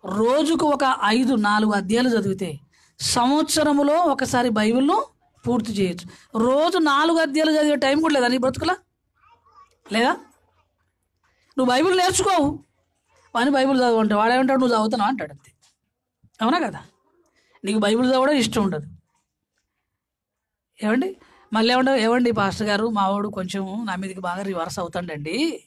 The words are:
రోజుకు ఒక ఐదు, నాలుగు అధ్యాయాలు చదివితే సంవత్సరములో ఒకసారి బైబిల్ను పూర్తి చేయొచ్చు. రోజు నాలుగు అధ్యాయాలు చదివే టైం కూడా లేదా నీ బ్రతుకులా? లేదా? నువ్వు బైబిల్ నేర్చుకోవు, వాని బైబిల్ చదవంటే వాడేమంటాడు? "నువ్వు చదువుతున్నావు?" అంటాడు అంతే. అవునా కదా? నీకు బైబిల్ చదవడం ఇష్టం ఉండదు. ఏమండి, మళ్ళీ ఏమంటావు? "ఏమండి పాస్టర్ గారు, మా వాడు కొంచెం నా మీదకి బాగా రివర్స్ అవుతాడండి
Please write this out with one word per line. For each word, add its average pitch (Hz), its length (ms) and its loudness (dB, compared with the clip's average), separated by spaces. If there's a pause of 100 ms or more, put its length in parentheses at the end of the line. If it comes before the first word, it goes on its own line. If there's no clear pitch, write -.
రోజుకు 269 600 0
ఒక 277 380 0
ఐదు, 233 300 2
నాలుగు 208 380 2
అధ్యాయాలు 202 360 0
చదివితే 190 520 -2 (400)
సంవత్సరములో 294 920 2
ఒకసారి 269 540 0
బైబిల్ను 254 580 0 (420)
పూర్తి 226 240 -2
చేయొచ్చు. 190 760 -6
రోజు 320 320 2
నాలుగు 311 400 2
అధ్యాయాలు 311 420 0
చదివే 294 160 2
టైం 277 240 0
కూడా 320 140 0
లేదా 247 120 2
నీ 254 120 0
బ్రతుకులా? 269 380 -2 (1160)
లేదా? 233 200 2 (1500)
నువ్వు 262 60 2
బైబిల్ 311 340 2
నేర్చుకోవు, 359 680 0 (720)
వాని 240 160 0
బైబిల్ 269 280 2
చదవంటే 226 360 2
వాడేమంటాడు? 254 460 2
"నువ్వు 247 160 2
చదువుతున్నావు?" 214 320 0
అంటాడు 190 240 -6
అంతే. - 200 -20 (920)
అవునా 269 160 0
కదా? 214 220 -4 (840)
నీకు 214 140 0
బైబిల్ 226 320 2
చదవడం 262 220 2
ఇష్టం 226 300 0
ఉండదు. 156 240 -4 (2000)
ఏమండి, 262 340 0 (360)
మళ్ళీ 226 220 2
ఏమంటావు? 262 220 2
"ఏమండి 240 360 2
పాస్టర్ 208 360 -2
గారు, 208 200 0
మా 202 200 0
వాడు 202 200 -2
కొంచెం 196 580 -8
నా 185 100 -6
మీదకి 190 240 -10
బాగా 180 220 -6
రివర్స్ 175 360 -6
అవుతాడండి 175 880 -6